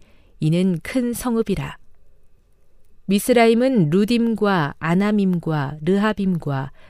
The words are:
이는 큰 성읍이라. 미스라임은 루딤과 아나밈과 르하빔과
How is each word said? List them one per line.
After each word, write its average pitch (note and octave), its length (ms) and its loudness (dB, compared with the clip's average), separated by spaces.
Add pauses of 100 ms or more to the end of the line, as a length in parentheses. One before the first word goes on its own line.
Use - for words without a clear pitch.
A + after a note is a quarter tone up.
(400)
이는 E3+ 420 0
큰 A#3+ 320 -4
성읍이라. A3+ 640 -4 (1300)
미스라임은 A#3 840 4
루딤과 G3+ 920 0
아나밈과 F3 1000 0
르하빔과 F3+ 920 -2 (180)